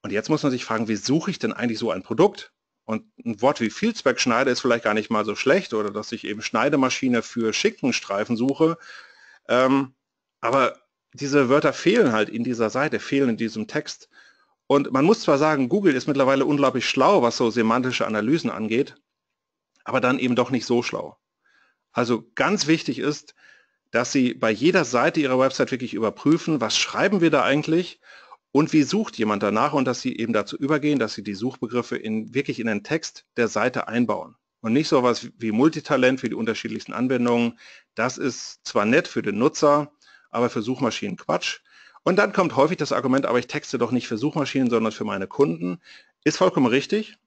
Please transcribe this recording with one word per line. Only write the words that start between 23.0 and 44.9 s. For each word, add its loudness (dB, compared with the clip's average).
dass -2
Sie 2
bei 0
jeder 2
Seite 0
Ihrer 0
Website 0
wirklich -6
überprüfen, 0
was -2
schreiben 0
wir 4
da 2
eigentlich 0
und 2
wie 6
sucht -2
jemand 0
danach 2
und 0
dass -4
Sie -6
eben -4
dazu -2
übergehen, 0
dass -2
Sie -12
die -8
Suchbegriffe -6
in, -8
wirklich -4
in -4
den -2
Text -6
der 0
Seite -2
einbauen. -2
Und -2
nicht 2
sowas 2
wie -4
Multitalent 2
für -6
die -4
unterschiedlichsten -6
Anwendungen. 0
Das -2
ist -8
zwar 0
nett 2
für -4
den -4
Nutzer, 2
aber 0
für -4
Suchmaschinen -4
Quatsch. -4
Und 2
dann 2
kommt 0
häufig 4
das -4
Argument, 0
"Aber 0
ich -2
texte -8
doch -2
nicht -2
für -4
Suchmaschinen, -2
sondern 2